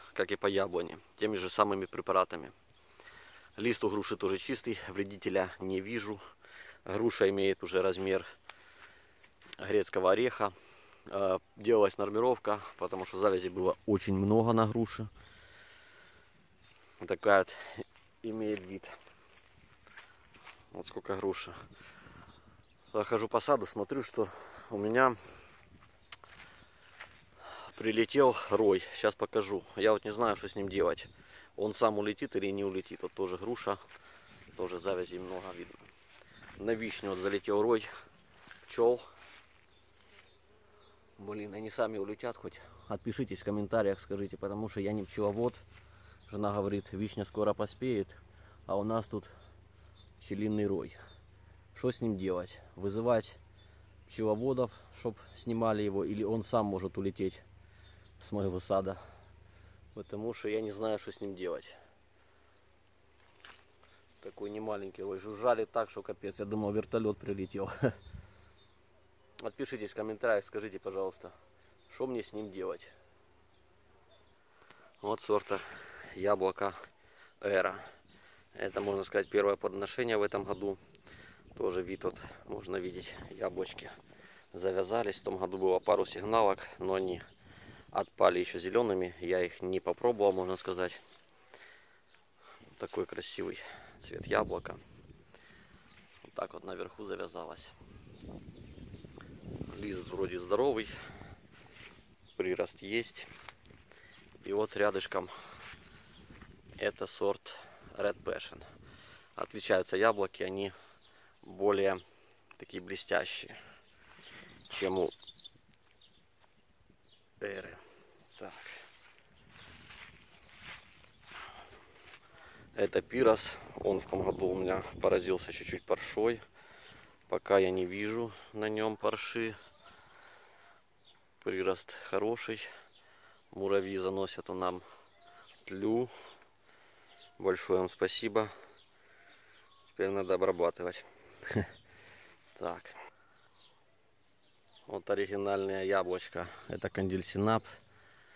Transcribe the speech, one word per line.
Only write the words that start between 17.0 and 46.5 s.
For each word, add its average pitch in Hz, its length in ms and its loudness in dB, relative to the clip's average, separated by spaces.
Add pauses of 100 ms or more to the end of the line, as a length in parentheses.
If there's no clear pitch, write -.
такая 98 380 8
вот - 420 -10 (360)
имеет 107 440 -2
вид. 95 240 -10 (1800)
Вот 92 160 -12
сколько - 280 -6
груши. - 380 -2 (1400)
Захожу 107 320 2
по 113 140 2
саду, 127 260 2
смотрю, 120 380 -4
что 107 240 0 (420)
у 110 80 -4
меня 117 380 4 (2500)
прилетел 113 600 6 (140)
рой. 101 340 6 (100)
Сейчас 104 220 2
покажу. 101 480 0 (100)
Я 107 160 4
вот 104 140 4
не 107 80 -6
знаю, 107 240 2
что 101 120 -8
с - 60 -12
ним 98 140 -2
делать. 90 400 2 (480)
Он 107 180 -2
сам 107 240 4
улетит 104 380 -2
или 98 160 0
не 101 100 -2
улетит. 95 400 -4
Вот 90 100 -6
тоже 92 240 -4
груша. 101 420 -4 (800)
Тоже 90 220 -4
завязи 90 400 -2
много 92 380 -8
видно. 85 180 -14 (840)
На 101 120 -2
вишню 110 400 -2
вот 92 80 -2
залетел 101 440 2
рой 113 220 4 (840)
пчел. 120 340 4 (2250)
Блин, 104 340 -8
они 110 180 -8
сами 110 280 0
улетят 107 380 -4
хоть. - 240 -12 (260)
Отпишитесь 107 540 -4
в - 40 -16
комментариях, 104 540 2
скажите, 98 380 -6
потому 104 320 -4
что - 100 -6
я 98 140 0
не 107 100 -2
пчеловод. 107 540 0 (760)
Жена 104 220 0